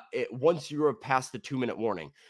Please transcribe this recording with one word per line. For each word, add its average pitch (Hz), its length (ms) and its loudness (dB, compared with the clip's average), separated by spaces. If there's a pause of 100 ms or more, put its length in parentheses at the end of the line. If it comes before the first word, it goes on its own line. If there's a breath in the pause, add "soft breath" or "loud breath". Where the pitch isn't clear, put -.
(120)
it, 123 220 -2
once 143 360 2
you 147 140 -2
are 143 100 6
past 131 380 0
the 120 80 -8
two-minute 127 380 -2
warning. 95 340 -2 (180 soft breath)